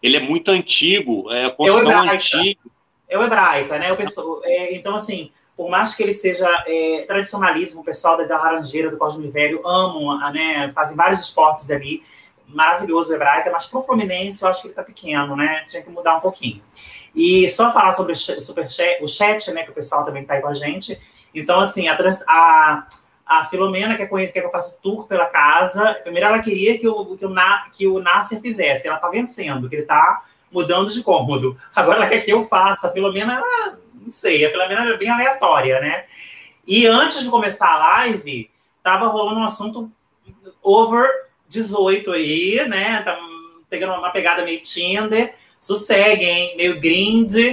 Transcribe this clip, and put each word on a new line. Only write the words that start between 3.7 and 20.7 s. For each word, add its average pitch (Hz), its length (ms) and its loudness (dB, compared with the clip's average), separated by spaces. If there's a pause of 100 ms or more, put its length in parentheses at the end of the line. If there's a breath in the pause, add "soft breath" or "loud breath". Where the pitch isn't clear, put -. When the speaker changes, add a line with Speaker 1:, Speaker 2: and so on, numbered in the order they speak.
Speaker 2:
né? 180 160 0
O - 20 2
pessoal, 180 480 -6
é, 180 320 -2
então, 196 200 -6
assim, 196 360 -8 (240)
por 175 140 -8
mais 220 260 0
que 220 80 -2
ele 202 100 0
seja, 185 340 0 (200)
é, 160 400 -2
tradicionalismo, 196 720 -2
o 156 40 -18
pessoal 165 340 0
da, 165 80 -2
da 160 120 -2
Laranjeira, 160 520 -2
do 151 80 -8
Cosme 151 320 -4
Velho, 151 360 -2
amam, 175 460 0
a, 143 180 -4
né, 147 440 -4
fazem 151 240 -4
vários 185 240 2
esportes 156 500 0
ali, 143 320 -6 (420 soft breath)
maravilhoso 160 640 0
o 160 60 0
Hebraica, 147 360 2
mas 175 140 -4
pro 262 160 -6
Fluminense 196 600 -4
eu 185 60 4
acho 185 140 -2
que - 40 -16
ele - 60 -18
tá 190 100 -10
pequeno, 143 520 -4
né? 156 300 -2
Tinha - 160 -12
que 175 80 -20
mudar 170 280 0
um - 20 -2
pouquinho. 165 420 -6 (540 loud breath)
E 180 320 4
só 233 240 2
falar 190 220 4
sobre 175 180 -4
o 160 40 -4
ch-, - 220 -6
o - 40 -12
superchat, 175 600 -4
o 151 60 -6
chat, 208 440 -2
né, 165 120 -6
que - 80 -14
o - 20 -20
pessoal 147 300 -4
também 139 220 -8
tá 147 80 -4
aí 139 80 -2
com 143 80 -4
a 147 40 -4
gente. 147 460 -8 (340 soft breath)